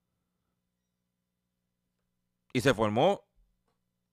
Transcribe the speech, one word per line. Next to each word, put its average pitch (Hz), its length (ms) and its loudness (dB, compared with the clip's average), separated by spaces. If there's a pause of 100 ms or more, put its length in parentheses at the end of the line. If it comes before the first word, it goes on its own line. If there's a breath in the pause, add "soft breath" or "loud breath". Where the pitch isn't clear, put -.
(2500)
Y 123 100 -2
se 135 120 2
formó 113 560 0 (840)